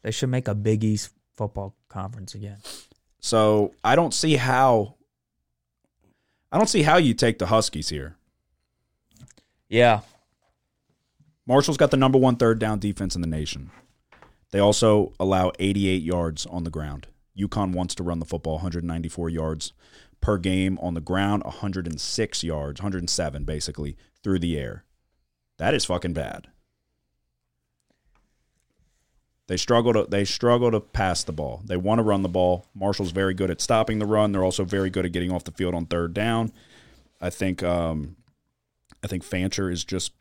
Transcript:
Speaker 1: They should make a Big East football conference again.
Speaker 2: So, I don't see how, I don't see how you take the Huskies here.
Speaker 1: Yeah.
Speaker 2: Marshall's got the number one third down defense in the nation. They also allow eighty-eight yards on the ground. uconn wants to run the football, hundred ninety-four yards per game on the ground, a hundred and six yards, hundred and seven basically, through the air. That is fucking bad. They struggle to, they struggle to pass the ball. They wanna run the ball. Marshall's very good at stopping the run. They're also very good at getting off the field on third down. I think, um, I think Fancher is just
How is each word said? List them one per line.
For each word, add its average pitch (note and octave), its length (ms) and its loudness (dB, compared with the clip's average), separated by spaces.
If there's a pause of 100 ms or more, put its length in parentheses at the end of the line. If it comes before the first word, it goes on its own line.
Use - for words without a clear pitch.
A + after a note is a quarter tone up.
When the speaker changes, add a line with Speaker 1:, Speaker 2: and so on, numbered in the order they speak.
Speaker 1:
They A2 80 -4
should B2+ 180 -2
make B2+ 180 -2
a G#2+ 80 -2
Big A2 280 2
East G#2+ 260 0 (260)
football G2+ 400 -8 (120)
conference G2 480 -12
again. G2+ 220 -12 (640)
Speaker 2:
So, G#2+ 540 2 (100)
I A#2 120 4
don't E3 180 2
see D#3+ 220 2
how, B2+ 600 2 (1600)
I - 60 0
don't G#3+ 120 4
see F3+ 140 4
how D#3 140 8
you C#3+ 160 6
take A#2 260 2
the E2+ 80 0
Huskies G#2+ 420 0
here. C#2+ 260 -8 (1500)
Speaker 1:
Yeah. A2+ 340 6 (1400)
Speaker 2:
Marshall's C3+ 320 4
got C#3+ 140 4
the C#3+ 60 2
number C3 220 6
one B2+ 180 6
third A2+ 220 4
down G#2+ 200 -2
defense G2 360 -4
in F2+ 60 -4
the E2 60 -4
nation. D2+ 440 -6 (800)
They G2 80 0
also G#2 600 6
allow F#2 400 2
eighty-eight F#2+ 440 0
yards E2 420 -2
on F2 180 -8
the D#2+ 60 -6
ground. D2+ 380 -10 (300)
uconn G2 360 -2
wants F2+ 220 -4
to F2+ 80 -6
run E2+ 160 -2
the D#2+ 60 -6
football, D#2+ 340 -4
hundred F2 240 -6
ninety-four E2 460 -6
yards D#2 440 -6 (480)
per G#2 160 2
game F#2 440 0
on F2 140 -4
the E2 60 -6
ground, G2 440 0
a - 60 -8
hundred F#2 360 -6
and D#2 120 -8
six - 440 -4
yards, D2 360 -6
hundred F#2+ 200 -4
and F2 100 -6
seven D2 340 -4
basically, D2+ 520 -6 (280)
through F#2+ 160 2
the E2 180 -2
air. B1+ 280 -10 (720)
That G2+ 160 0
is - 120 0
fucking F2 280 -4
bad. - 340 -8 (3000)
They F2+ 100 -4
struggle A#2 360 4
to, G#2+ 140 4
they G2+ 180 0
struggle A#2+ 460 2
to G#2+ 80 2
pass F#2+ 440 -2
the - 80 -8
ball. D2 340 -8
They F#2 120 -4
wanna G#2+ 260 2
run G2+ 180 2
the F#2+ 80 -2
ball. F2+ 460 0
Marshall's G2 360 -2
very F#2+ 220 0
good F#2 160 -2
at E2+ 120 -6
stopping A2 380 0
the G#2 60 -2
run. G#2+ 260 2
They're F#2+ 120 0
also F#2 200 0
very F#2+ 280 -2
good F#2 140 -2
at F2+ 60 -4
getting F2+ 200 -2
off F2 120 -4
the E2+ 80 -14
field F2 220 -4
on E2+ 140 -6
third E2+ 260 -4
down. A2+ 380 -2 (680)
I F2+ 120 -6
think, F#2 320 -4
um, E2 520 -2 (880)
I - 40 -8
think F2+ 160 -6
Fancher F#2 480 -2
is F2 120 -6
just - 380 -6